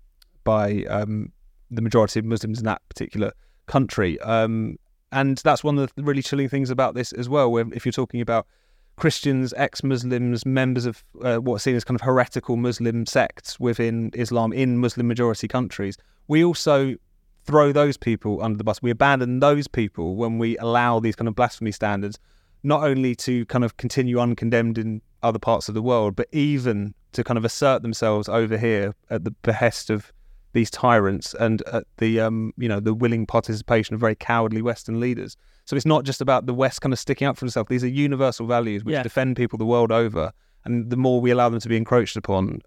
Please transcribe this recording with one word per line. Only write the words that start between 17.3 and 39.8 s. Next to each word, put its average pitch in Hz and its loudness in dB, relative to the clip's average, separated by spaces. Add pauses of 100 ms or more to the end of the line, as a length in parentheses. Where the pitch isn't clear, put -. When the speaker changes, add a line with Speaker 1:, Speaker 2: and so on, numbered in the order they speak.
Speaker 1:
throw 147 4
those 147 2
people 107 -2
under 110 -2
the 104 -6
bus. 104 -2
We 120 0
abandon 127 2
those 147 4
people 92 -4
when 113 -2
we 117 0
allow 117 2
these 110 0
kind 117 -4
of 107 -4
blasphemy 113 0
standards, 101 -4 (440)
not 147 2
only 131 2
to 123 -2
kind 123 0
of 113 -2
continue 123 0
uncondemned 117 0
in 110 -6 (220)
other 113 2
parts - 0
of 104 -8
the 107 -2
world, 110 0
but 120 -2
even 127 0 (200)
to 123 -2
kind 120 0
of 110 -2
assert 135 2
themselves 107 0
over 110 0
here 107 0 (160)
at 113 -4
the 101 -4
behest - -2
of 104 -4 (400)
these 117 2
tyrants 101 2
and 110 2 (100)
at 113 -4 (120)
the, 113 2
um, 110 -2
you 120 -2
know, 101 0
the 110 0
willing 117 2
participation 110 0
of 110 -2
very 110 2
cowardly 110 0
Western 117 -4
leaders. 117 -4 (280)
So 139 -4
it's 139 0
not 151 4
just 135 -6
about 131 2
the 127 -2
West 131 0
kind 135 0
of 123 -2
sticking 139 -2
up 135 -2
for - -8
itself. 113 -4
These 127 0
are 127 -2
universal 135 0
values 113 0
which 151 -4
Speaker 2:
Yeah. 131 -2
Speaker 1:
defend 131 0
people 120 -2
the 110 -2
world 117 4